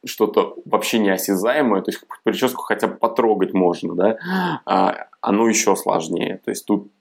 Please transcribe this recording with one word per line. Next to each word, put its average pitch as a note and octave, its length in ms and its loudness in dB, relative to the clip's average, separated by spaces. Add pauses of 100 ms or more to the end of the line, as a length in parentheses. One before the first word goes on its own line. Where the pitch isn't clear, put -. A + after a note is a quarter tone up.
что-то G#2 500 0 (100)
вообще G#2+ 340 0
неосязаемое, G2+ 800 2
то - 100 -4
есть - 100 -10 (220)
прическу B2 400 0
хотя A2 240 -2
бы - 80 -4
потрогать A2 580 0
можно, F2 420 0
да, G2+ 220 2 (480)
а, - 420 0 (140)
оно G#2+ 280 2
еще G#2 260 2
сложнее. E2+ 720 -2
То - 60 -4
есть - 140 -8
тут G2+ 220 0 (140)